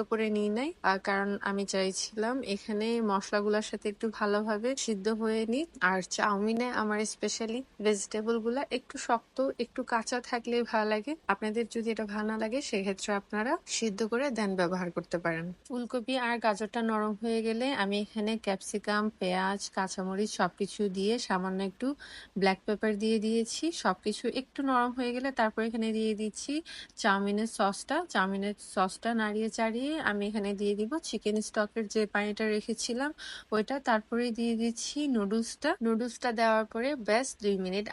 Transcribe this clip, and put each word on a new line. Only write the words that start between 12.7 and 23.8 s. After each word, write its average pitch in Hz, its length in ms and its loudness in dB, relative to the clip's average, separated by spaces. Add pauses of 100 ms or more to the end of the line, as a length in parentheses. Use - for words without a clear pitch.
আপনারা 214 320 0 (240)
সিদ্ধ 208 220 0 (120)
করে 247 140 2 (120)
দেন 202 220 0
ব্যবহার 180 320 2
করতে 170 320 -2
পারেন। 170 220 0 (220)
ফুলকপি 247 480 -2 (120)
আর 240 80 2 (100)
গাজরটা 214 440 0
নরম 214 320 2
হয়ে 226 260 0
গেলে 226 180 0 (180)
আমি 202 120 2 (100)
এখানে 214 260 -2 (140)
ক্যাপসিকাম, 208 580 0 (160)
পেঁয়াজ, 190 420 0 (140)
কাঁচামরিচ 190 640 -2
সবকিছু 196 420 0 (160)
দিয়ে 202 160 2 (140)
সামান্য 190 320 0 (100)
একটু 247 180 -4 (520)
ব্ল্যাক 190 280 4
পেপার 214 240 2 (120)
দিয়ে 220 220 4
দিয়েছি। 226 380 0 (200)